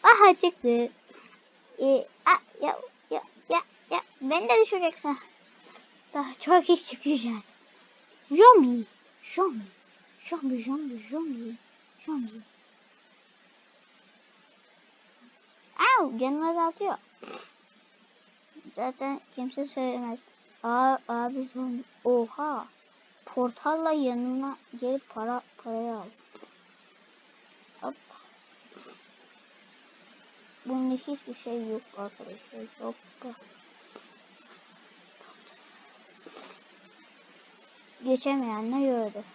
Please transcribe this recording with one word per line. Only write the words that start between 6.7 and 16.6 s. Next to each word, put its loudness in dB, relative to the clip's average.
çıkacak. -4
Zombi. 8
Zombi. -2
Zombi, -4
zombi, -8
zombi. -8
Zombi. -8
Au, 2
canımı -2
azaltıyor. -2